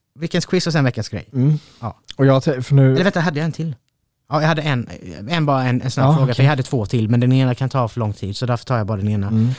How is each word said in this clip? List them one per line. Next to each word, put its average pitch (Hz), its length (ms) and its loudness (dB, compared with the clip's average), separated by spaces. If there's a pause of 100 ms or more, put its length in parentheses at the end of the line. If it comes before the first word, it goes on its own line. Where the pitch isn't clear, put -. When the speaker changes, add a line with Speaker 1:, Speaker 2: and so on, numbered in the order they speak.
(200)
Speaker 1:
veckans 165 260 -4
quiz 180 220 0
och 156 60 -2
sen 147 100 2
veckans 117 260 -2
grej. 95 240 -10
Speaker 2:
Mm. 143 240 2 (240)
Speaker 1:
Ja. 113 160 -10 (180)
Speaker 2:
Och 139 100 2
jag 135 180 4
te-, 131 180 -2
för 139 140 0
nu 131 180 6
Speaker 1:
Eller 135 100 2
vänta, 190 160 0
hade 156 200 -2
jag 165 60 -2
en 160 60 -2
till? 160 240 -8 (560)
Ja, 151 100 0
jag 156 60 0
hade 160 140 0
en, 139 280 -4 (400)
en 165 160 0
bara 135 180 2
en, 123 180 0
en 127 100 -6
snabb 131 180 0
Speaker 2:
Ja, 156 80 4
Speaker 1:
fråga, 135 80 2
för 123 80 0
Speaker 2:
okej. 131 120 2
Speaker 1:
jag 139 40 6
hade 135 140 0
två 117 220 -2
till, 110 240 0
men 120 100 2
den 123 140 2
ena 131 220 2
kan 131 140 -4
ta 123 180 -2
för - 120 -8
lång 107 140 -2
tid, 101 240 -8
så 131 80 -6
därför 117 200 -2
tar 123 120 -2
jag 104 100 -2
bara 107 100 -4
den 104 120 -2
ena. 101 180 -2
Speaker 2:
Mm. 110 320 2